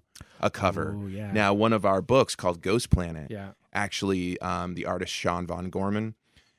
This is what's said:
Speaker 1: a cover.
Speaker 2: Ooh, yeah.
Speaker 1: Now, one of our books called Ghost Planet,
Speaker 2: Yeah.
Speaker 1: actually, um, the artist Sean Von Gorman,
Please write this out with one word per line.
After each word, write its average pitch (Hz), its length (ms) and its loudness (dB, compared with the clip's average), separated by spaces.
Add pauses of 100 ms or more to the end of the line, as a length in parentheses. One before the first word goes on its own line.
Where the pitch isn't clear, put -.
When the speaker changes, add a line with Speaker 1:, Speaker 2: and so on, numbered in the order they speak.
(400)
Speaker 1:
a 101 100 2
cover. 87 440 0
Speaker 2:
Ooh, 101 140 -8
yeah. 101 240 -8
Speaker 1:
Now, 101 200 4
one 110 220 4
of 101 100 0
our 98 160 4
books 120 340 4
called 87 280 -2
Ghost 104 260 0
Planet, 82 420 2
Speaker 2:
Yeah. 98 220 -10 (220)
Speaker 1:
actually, 95 680 0
um, 90 340 -4
the 87 120 -6
artist 90 260 -4
Sean 87 340 -2
Von 87 220 -6
Gorman, 104 460 -2 (440)